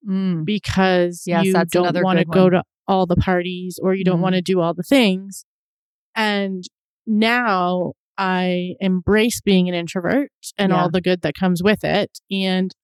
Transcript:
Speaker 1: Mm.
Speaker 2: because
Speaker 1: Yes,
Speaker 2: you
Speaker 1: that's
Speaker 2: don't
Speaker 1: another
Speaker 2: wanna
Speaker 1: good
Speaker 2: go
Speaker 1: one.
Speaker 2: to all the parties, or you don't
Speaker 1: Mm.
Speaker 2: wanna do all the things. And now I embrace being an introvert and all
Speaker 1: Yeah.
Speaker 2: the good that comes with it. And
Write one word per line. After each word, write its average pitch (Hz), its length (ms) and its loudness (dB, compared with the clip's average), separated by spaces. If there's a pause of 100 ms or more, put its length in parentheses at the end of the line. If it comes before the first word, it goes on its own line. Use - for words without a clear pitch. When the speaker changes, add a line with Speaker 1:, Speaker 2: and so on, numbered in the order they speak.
Speaker 1:
Mm. 190 360 -2
Speaker 2:
because 185 840 0
Speaker 1:
Yes, 175 180 2
Speaker 2:
you 190 80 2
Speaker 1:
that's 170 180 0
Speaker 2:
don't 180 140 2
Speaker 1:
another 180 180 0
Speaker 2:
wanna 185 220 2
Speaker 1:
good 165 80 -8
Speaker 2:
go 190 120 6
Speaker 1:
one. 185 80 6
Speaker 2:
to 180 100 2 (240)
all 190 180 2
the 180 100 0
parties, 180 680 -2
or 185 120 2
you 190 100 -2
don't 180 160 2
Speaker 1:
Mm. 180 40 0
Speaker 2:
wanna 185 180 2
do 185 180 0
all 165 140 0
the 170 100 -8
things. 196 600 0 (720)
And 202 480 -4 (420)
now 208 880 0 (240)
I 180 640 -2
embrace 196 600 0
being 185 280 2
an 180 60 -4
introvert 180 560 -4 (260)
and 185 160 0
all 180 120 2
Speaker 1:
Yeah. 175 60 0
Speaker 2:
the 185 100 0
good 180 200 -2
that 156 140 -4
comes 180 280 0
with 208 220 0
it. - 340 -2 (100)
And 190 440 -2 (100)